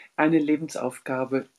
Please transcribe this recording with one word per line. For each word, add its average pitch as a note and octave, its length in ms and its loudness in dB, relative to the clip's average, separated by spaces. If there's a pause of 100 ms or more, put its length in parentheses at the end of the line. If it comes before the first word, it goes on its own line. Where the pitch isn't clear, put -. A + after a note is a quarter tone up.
(160)
Eine D#3 240 4
Lebensaufgabe, C3+ 1080 -2 (120)